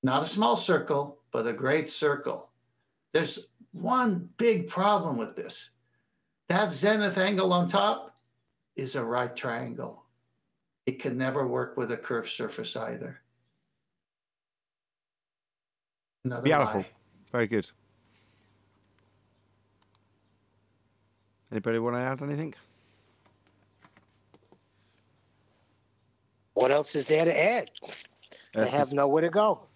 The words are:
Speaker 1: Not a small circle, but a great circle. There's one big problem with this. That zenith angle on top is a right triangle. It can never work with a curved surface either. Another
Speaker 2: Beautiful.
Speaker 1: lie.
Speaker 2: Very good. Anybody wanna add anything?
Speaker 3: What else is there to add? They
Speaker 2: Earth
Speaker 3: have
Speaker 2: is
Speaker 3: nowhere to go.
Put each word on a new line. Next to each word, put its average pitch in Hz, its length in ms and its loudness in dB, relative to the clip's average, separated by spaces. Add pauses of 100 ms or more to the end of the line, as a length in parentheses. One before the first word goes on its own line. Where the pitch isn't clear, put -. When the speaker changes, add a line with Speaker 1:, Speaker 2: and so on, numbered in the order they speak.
Speaker 1:
Not - 200 2
a - 40 -2
small 220 300 2
circle, 151 640 0 (120)
but 117 140 -2
a 120 80 -2
great 143 340 0
circle. - 640 -2 (600)
There's - 360 -2 (240)
one 208 640 0
big 214 320 2
problem 185 480 2
with 110 180 -6
this. - 360 -12 (800)
That 190 220 2
zenith 196 480 2
angle 190 340 2
on 175 160 4
top - 480 0 (600)
is 131 180 -8
a 131 100 -2
right 123 300 -2
triangle. 123 720 -8 (840)
It 131 120 -4
can 127 200 -4
never 135 280 -2
work 123 300 -4
with 120 160 -2
a 113 40 -4
curved 113 340 -6
surface 113 460 -8
either. 120 440 -8 (3000)
Another 120 180 -4
Speaker 2:
Beautiful. 127 380 2
Speaker 1:
lie. 92 60 -8 (460)
Speaker 2:
Very 120 140 0
good. 104 220 -2 (3750)
Anybody 113 280 -2
wanna 120 220 -2
add 131 220 -4
anything? 143 320 -6 (4000)
Speaker 3:
What 127 160 6
else 147 240 2
is 139 140 -2
there 156 160 6
to 156 180 4
add? 220 280 2 (840)
They 110 80 2
Speaker 2:
Earth 120 80 2
Speaker 3:
have 143 180 2
Speaker 2:
is 131 60 -6
Speaker 3:
nowhere 143 280 4
to 170 80 2
go. 202 300 2 (160)